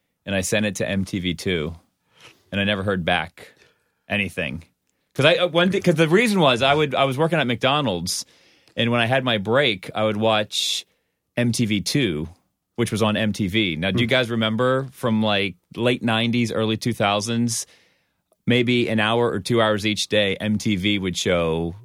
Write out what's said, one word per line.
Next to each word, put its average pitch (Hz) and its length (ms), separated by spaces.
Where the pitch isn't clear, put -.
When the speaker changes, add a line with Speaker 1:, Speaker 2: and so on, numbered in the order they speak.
Speaker 1:
and 98 100
I 95 60
sent 107 240
it 101 100
to - 120
M 98 180
T 101 140
V 90 140
two, 82 420
and 98 100
I - 20
never 98 200
heard 95 200
back 82 500
anything. 87 560
'Cause 131 100
I, 170 100
uh, 175 120
one 170 240
thi-, 196 100
'cause 175 140
the 160 120
reason 202 320
was 131 220
I 135 120
would, 151 200
I 139 120
was 131 120
working 160 220
at 131 80
McDonald's, 123 800
and 117 160
when 120 100
I 113 60
had 135 160
my 120 160
break, 110 560
I 107 80
would 110 140
watch 107 680
M 120 160
T 117 140
V 104 160
two, 87 480
which 117 160
was 107 100
on 107 160
M 107 160
T 101 140
V. 92 280
Now, 85 140
do 98 120
you 120 40
Speaker 2:
Hmm. 113 60
Speaker 1:
guys 127 180
remember 120 600
from, 110 320
like, 101 320
late 123 280
nineties, 117 480
early 110 260
two 113 160
thousands, 117 720
maybe 123 420
an 110 120
hour 117 320
or 98 80
two 117 240
hours 107 220
each 107 240
day, 101 300
M 107 200
T 110 160
V 101 240
would 92 180
show, 85 680